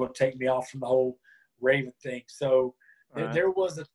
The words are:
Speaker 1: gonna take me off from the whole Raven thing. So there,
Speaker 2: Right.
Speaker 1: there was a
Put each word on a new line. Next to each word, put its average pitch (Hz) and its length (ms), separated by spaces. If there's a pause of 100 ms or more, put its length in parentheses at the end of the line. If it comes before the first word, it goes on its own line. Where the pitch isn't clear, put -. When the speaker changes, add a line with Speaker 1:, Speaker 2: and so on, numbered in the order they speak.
Speaker 1:
gonna - 80
take 127 220
me 127 120
off 127 200
from 135 120
the 123 60
whole 127 320 (420)
Raven 131 320 (100)
thing. 123 240
So 131 480 (400)
there, 117 120
Speaker 2:
Right. 113 80
Speaker 1:
there 185 160
was 185 280
a 156 160